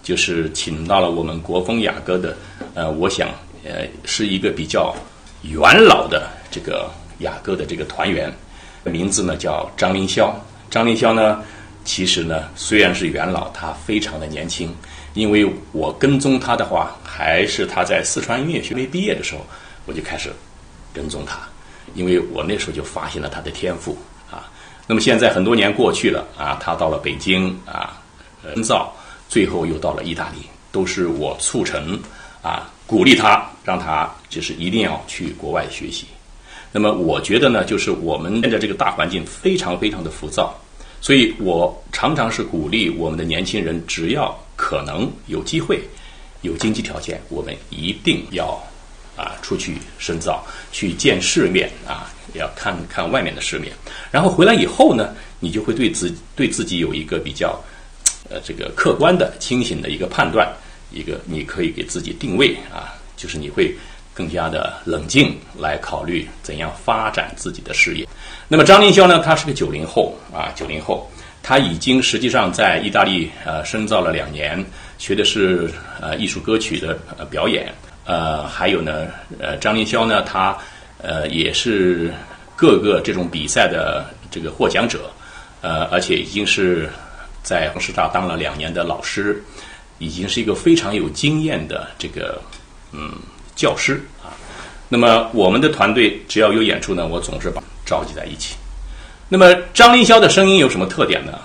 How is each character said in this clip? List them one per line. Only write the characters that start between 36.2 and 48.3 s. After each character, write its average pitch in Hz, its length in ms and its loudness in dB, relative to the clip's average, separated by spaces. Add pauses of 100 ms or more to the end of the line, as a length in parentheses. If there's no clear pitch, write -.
那 104 80 -2
么 104 140 4
我 82 260 0
觉 110 200 2
得 135 100 6
呢， 101 160 2
就 104 120 0
是 95 140 0
我 80 260 -2
们 95 240 -2
现 117 100 2
在 107 80 2
这 107 80 0
个 98 60 -2
大 - 180 0
环 87 180 -2
境 90 160 -4
非 190 320 -2
常 87 200 -2
非 107 120 0
常 90 140 -6
的 80 80 -8
浮 76 180 -12
躁， - 260 -2 (460)
所 139 140 4
以 120 240 6
我 87 360 0 (160)
常 143 240 0
常 113 160 0
是 110 120 -4
鼓 78 260 -4
励 98 200 0
我 82 200 -4
们 78 80 -4
的 82 80 -4
年 82 180 -2
轻 101 200 -2
人， 82 240 -4
只 82 220 -4
要 135 280 -2 (180)
可 - 280 -4
能 78 280 -4 (140)
有 - 180 -6
机 160 160 -2
会、 - 220 -2 (600)
有 82 140 -4
经 110 180 0
济 - 80 -2
条 - 180 -8
件， 85 200 -10 (100)
我 73 120 -6
们 - 140 -8 (140)
一 80 220 -6 (120)
定 - 280 0